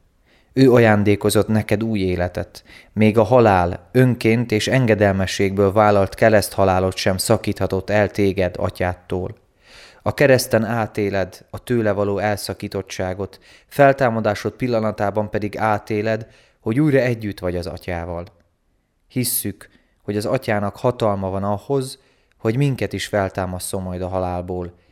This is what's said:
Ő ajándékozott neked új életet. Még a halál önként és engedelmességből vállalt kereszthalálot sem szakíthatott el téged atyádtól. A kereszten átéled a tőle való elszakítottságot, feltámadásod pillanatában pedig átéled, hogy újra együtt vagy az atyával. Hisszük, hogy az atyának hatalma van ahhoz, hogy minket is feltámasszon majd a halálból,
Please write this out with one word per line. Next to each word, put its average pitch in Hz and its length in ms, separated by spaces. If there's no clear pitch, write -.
Ő 131 200
ajándékozott 104 720
neked 107 360
új 113 160
életet. 90 640
Még 107 240
a 110 60
halál 98 680
önként 117 600
és 107 160
engedelmességből 101 1040
vállalt 104 440
kereszthalálot 95 800
sem 95 220
szakíthatott 95 720
el 101 220
téged 92 460
atyádtól. 90 800
A 104 120
kereszten 123 520
átéled 101 840
a - 140
tőle 113 280
való 101 260
elszakítottságot, 98 1200
feltámadásod 113 840
pillanatában 107 800
pedig 104 280
átéled, 110 680
hogy 113 200
újra 143 200
együtt 110 400
vagy 90 160
az 87 120
atyával. 87 580
Hisszük, - 600
hogy 104 140
az 104 80
atyának 104 500
hatalma 101 540
van 98 140
ahhoz, 131 560
hogy 113 200
minket 131 360
is 98 140
feltámasszon 95 720
majd 90 200
a 92 60
halálból, 90 680